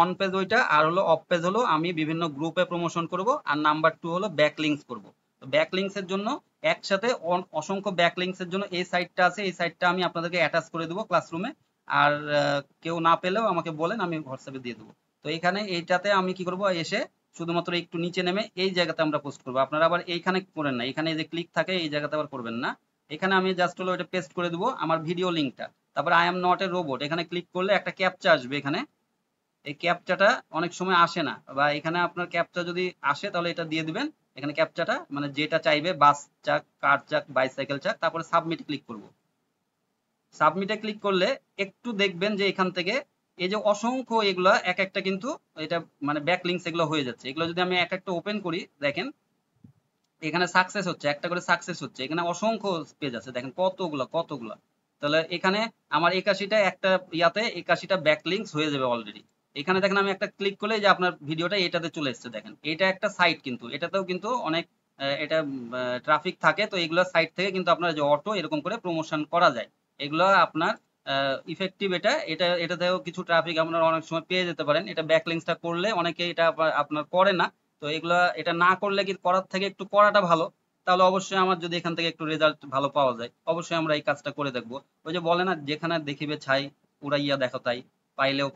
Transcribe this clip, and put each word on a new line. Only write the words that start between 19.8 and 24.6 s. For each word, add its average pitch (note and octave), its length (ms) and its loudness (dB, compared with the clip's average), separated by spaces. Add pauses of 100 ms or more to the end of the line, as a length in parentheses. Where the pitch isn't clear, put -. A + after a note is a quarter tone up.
আবার F3 140 2 (140)
এইখানে F#3 240 -2 (180)
করেন C#3+ 220 -2
না, A#2+ 60 -4
এখানে D3+ 260 -4
এই D#3 100 -2
যে D#3+ 40 -6
ক্লিক E3+ 320 -6
থাকে E3+ 160 0 (120)
এই D#3 40 -4
জায়গাতে D3 280 -4
আবার D3+ 180 -2
করবেন A#2 300 -6
না। G3 60 -4 (400)
এখানে F#3+ 300 -2
আমি F#3+ 100 2 (100)
just F3 180 0
হলো F#3 160 -4
এটা F3 180 -6
পেস্ট F#3 200 -4
করে F3 180 -2
দেবো E3+ 160 -2 (180)